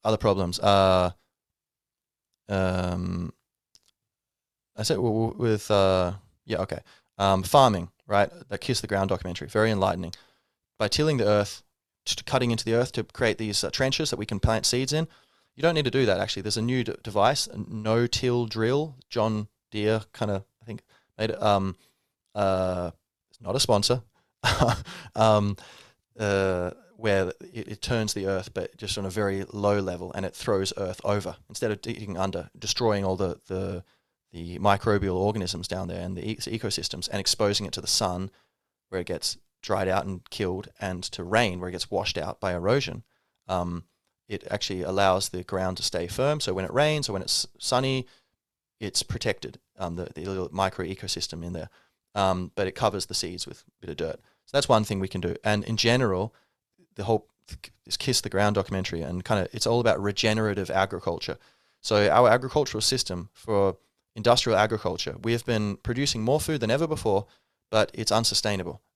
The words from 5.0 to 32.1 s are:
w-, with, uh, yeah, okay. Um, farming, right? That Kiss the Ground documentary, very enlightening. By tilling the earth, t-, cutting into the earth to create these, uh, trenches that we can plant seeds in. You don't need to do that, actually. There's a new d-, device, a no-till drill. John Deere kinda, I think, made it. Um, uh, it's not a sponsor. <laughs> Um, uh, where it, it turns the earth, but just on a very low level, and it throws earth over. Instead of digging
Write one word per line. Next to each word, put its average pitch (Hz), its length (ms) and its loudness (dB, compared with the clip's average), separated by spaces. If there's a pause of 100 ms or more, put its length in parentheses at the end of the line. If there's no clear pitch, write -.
w-, 117 220 0
with, 104 180 -2
uh, 95 440 4 (320)
yeah, 110 140 -2
okay. 85 200 -4 (380)
Um, 98 260 4
farming, 104 460 6 (160)
right? 101 240 4 (180)
That - 140 -6
Kiss 123 180 -2
the - 80 -8
Ground 98 220 2
documentary, 90 400 -4
very 110 220 4
enlightening. 95 420 0 (640)
By 107 100 0
tilling 151 300 2
the 107 100 2
earth, 104 360 2 (420)
t-, - 100 -2 (100)
cutting 123 260 2
into 113 120 -2
the 113 120 0
earth 123 180 0
to 113 100 -4
create 110 360 0
these, 107 240 -2
uh, 95 80 -4
trenches 135 400 -2
that - 80 -6
we 107 60 -6
can 101 140 -4
plant 110 260 0
seeds 127 280 0
in. 156 140 -2 (480)
You 143 80 -6
don't 170 100 4
need 151 120 0
to 123 60 0
do 131 140 4
that, 95 140 4
actually. 98 240 -4
There's 104 140 -2
a 113 40 -2
new 123 220 0
d-, - 180 -4
device, 107 460 2
a - 100 -12
no-till 117 880 0
drill. 123 500 0 (140)
John 107 380 0 (240)
Deere 107 300 2 (120)
kinda, 104 320 -2 (160)
I - 40 -20
think, 110 180 -12 (340)
made 110 140 0
it. - 100 -4
Um, 98 340 4 (600)
uh, 92 560 0 (400)
it's - 100 -20
not 98 140 -4
a 139 40 0
sponsor. 117 440 2 (400)
<laughs> - 400 2 (320)
Um, 104 420 4 (640)
uh, 95 520 0 (240)
where 98 360 2 (100)
it, - 260 -12
it 104 140 -12
turns 110 320 -2
the 95 140 -4
earth, 95 260 -4
but - 240 -8
just - 220 -6
on 98 60 -6
a 95 40 -4
very 98 420 -2
low 101 280 2
level, 90 340 -6
and 95 120 -6
it 87 100 -8
throws 98 420 -2
earth 92 260 -6
over. 101 320 -2 (140)
Instead 110 220 -4
of 101 100 -6
digging 104 360 -8